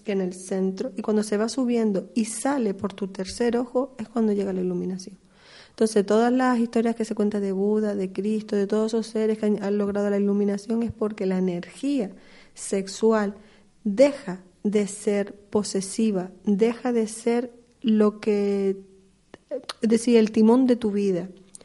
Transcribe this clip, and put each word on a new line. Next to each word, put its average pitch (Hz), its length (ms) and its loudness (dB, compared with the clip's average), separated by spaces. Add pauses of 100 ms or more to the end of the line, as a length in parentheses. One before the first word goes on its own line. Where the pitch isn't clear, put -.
que 208 80 -4
en 190 100 0
el 180 100 -4
centro, 190 640 -4
y 220 60 -8
cuando 214 200 0
se 214 140 -2
va 226 140 0
subiendo 233 640 0
y 226 100 0
sale 262 480 -2
por 196 220 -6
tu 196 140 -8
tercer 226 500 -4
ojo, 254 400 -4
es 220 100 -10
cuando 220 240 0
llega 196 220 -2
la 185 80 -2
iluminación. 180 560 -6 (500)
Entonces, 220 380 0
todas 226 260 4
las 254 260 2
historias 233 380 0
que 220 80 -6
se 214 100 -6
cuentan 208 280 0
de 196 100 -2
Buda, 208 420 0
de 190 160 -4
Cristo, 214 460 -4
de 202 100 2
todos 220 280 0
esos 220 140 -2
seres 220 280 0
que 214 80 -6
han, 208 180 2
han 202 140 -2
logrado 202 320 0
la 202 100 0
iluminación, 202 640 0
es 226 80 -4
porque 214 360 -4
la 190 100 0
energía 185 760 -2 (420)
sexual 208 800 0 (500)
deja 208 560 2 (220)
de 208 240 2
ser 202 480 -2 (160)
posesiva, 196 800 -2 (140)
deja 226 480 0
de 226 160 0
ser 240 440 -2 (300)
lo 208 380 4
que 202 680 0 (640)
es - 380 -4
decir, 233 280 4
el 220 140 6
timón 226 360 6
de 247 100 4
tu 226 140 -2
vida, 196 380 0 (360)